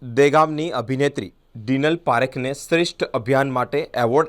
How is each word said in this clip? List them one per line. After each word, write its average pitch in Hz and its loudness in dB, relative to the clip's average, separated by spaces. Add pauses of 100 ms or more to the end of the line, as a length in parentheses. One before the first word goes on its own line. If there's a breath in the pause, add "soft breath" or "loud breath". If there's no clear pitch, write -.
દેગામની 151 2
અભિનેત્રી 127 -4 (240)
ડિનલ 135 0
પારેખને 131 0
શ્રેષ્ઠ 165 -2
અભિયાન 131 0
માટે 127 -2
એવોર્ડ 127 2